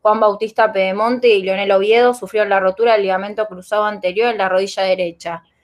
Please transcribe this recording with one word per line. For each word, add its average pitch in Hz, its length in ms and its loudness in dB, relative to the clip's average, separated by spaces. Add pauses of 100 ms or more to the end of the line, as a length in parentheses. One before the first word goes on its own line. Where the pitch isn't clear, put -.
Juan 214 200 2
Bautista 214 520 0
Pedemonte 214 560 0
y 202 140 4
Leonel 196 300 -2
Oviedo 226 420 4
sufrieron 208 360 -4
la 196 100 2
rotura 190 320 0
del 208 100 2
ligamento 202 460 -4
cruzado 202 360 -4
anterior 208 460 -2
en 220 80 -6
la 190 100 0
rodilla 190 360 -2
derecha. 175 580 -4 (220)